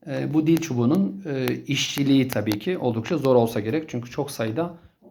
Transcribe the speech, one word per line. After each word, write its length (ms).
E, 240
bu 120
dil 140
çubuğunun, 680
e, 280
işçiliği 720
tabii 300
ki 200
oldukça 400
zor 180
olsa 240
gerek. 280
Çünkü 220
çok 200
sayıda 440